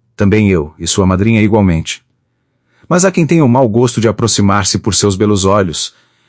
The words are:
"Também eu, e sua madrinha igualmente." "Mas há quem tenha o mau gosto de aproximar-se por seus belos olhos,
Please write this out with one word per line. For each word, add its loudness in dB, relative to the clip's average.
"Também 2
eu, -2
e -10
sua 0
madrinha 0
igualmente." 0
"Mas 0
há 2
quem -2
tenha 2
o 2
mau 2
gosto 0
de 2
aproximar-se 0
por -4
seus 0
belos 0
olhos, -2